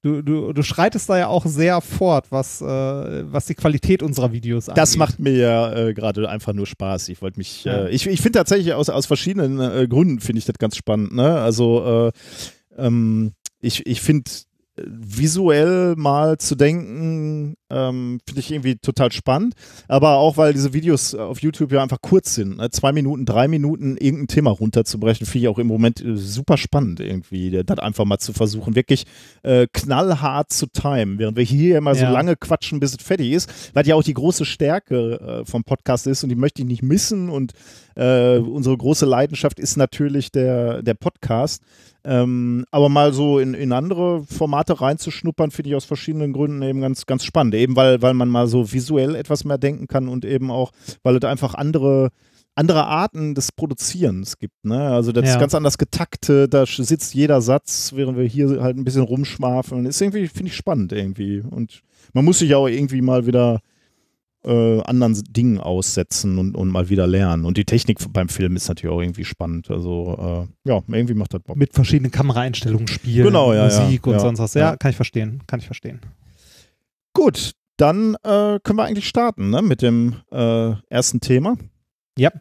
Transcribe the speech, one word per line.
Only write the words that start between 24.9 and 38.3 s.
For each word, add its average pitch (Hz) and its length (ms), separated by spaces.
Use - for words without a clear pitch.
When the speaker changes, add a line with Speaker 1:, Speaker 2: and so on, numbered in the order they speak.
Speaker 2:
finde - 180
ich 117 40
auch 104 100
im 120 80
Moment, 113 380
äh, 113 120
super 104 400
spannend 107 440
irgendwie, 92 500
der-, 92 140
das 98 140
einfach 107 260
mal 101 140
zu - 140
versuchen, 110 420
wirklich, 127 300
äh, 123 300
knallhart 147 800
zu - 140
timen, 110 520
während 110 180
wir 123 80
hier 151 340
immer 147 160
so 127 100
Speaker 1:
Ja. 127 60
Speaker 2:
lange 156 260
quatschen, - 440
bis 139 180
es - 60
fertig 135 280
ist, - 420
weil 143 120
ja 156 100
auch 156 80
die 147 100
große 151 300
Stärke, 120 960
äh, - 20
vom 120 200
Podcast - 420
ist 135 180
und 131 60
die 120 60
möchte 135 260
ich 123 60
nicht 120 140
missen 180 460
und, 139 240
äh, 123 420